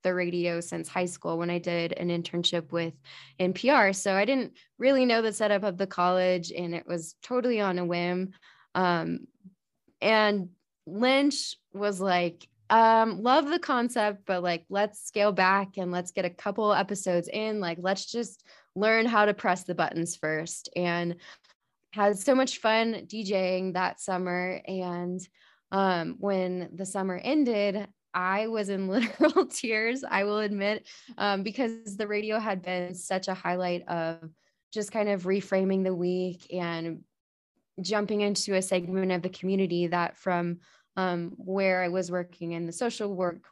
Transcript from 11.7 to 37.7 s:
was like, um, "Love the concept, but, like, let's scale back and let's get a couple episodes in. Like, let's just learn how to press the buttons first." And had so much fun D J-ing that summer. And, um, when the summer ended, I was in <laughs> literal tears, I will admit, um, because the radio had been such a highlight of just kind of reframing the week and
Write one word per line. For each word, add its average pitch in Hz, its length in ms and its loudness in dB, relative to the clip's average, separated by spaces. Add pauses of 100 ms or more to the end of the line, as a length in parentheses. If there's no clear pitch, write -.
was 202 260 -2
like, 175 480 0 (200)
um, 226 540 6
"Love 277 260 4
the 330 120 0
concept, 240 640 0
but, 185 160 0
like, 170 280 -2
let's 208 360 -2
scale 208 260 4
back 190 460 2
and 180 140 -2
let's 180 200 -4
get 190 140 -2
a 175 60 -2
couple 208 420 0
episodes 190 580 0
in. 214 280 -4
Like, 170 200 -4
let's 190 320 -4
just - 320 -8 (320)
learn 220 300 4
how 220 200 4
to 208 100 4
press 180 300 0
the 180 100 -4
buttons 165 400 -2
first." 156 600 -6
And 170 420 -2 (760)
had 202 240 2
so 269 160 2
much 262 240 2
fun 226 480 0
D 220 180 -10
J-ing 190 500 0
that 180 260 -2
summer. 180 640 -4
And, 180 540 -6 (520)
um, 180 480 2
when 185 540 -2
the 185 140 -8
summer 190 360 -4
ended, 214 640 2 (280)
I 190 320 0
was 214 220 -4
in 190 180 -2
<laughs> 190 80 0
literal 262 500 4
tears, 226 580 -2
I 196 200 0
will 208 160 0
admit, 208 480 -2 (320)
um, 196 240 0
because 226 540 -4
the 214 100 -4
radio 214 320 -2
had 196 240 -4
been 180 320 -4
such 190 320 -6
a 185 80 -2
highlight 180 520 -2
of 165 400 -4 (440)
just 214 200 -6
kind 208 180 0
of 190 160 -2
reframing 190 580 2
the 190 100 0
week 180 580 -2
and 170 520 -6 (760)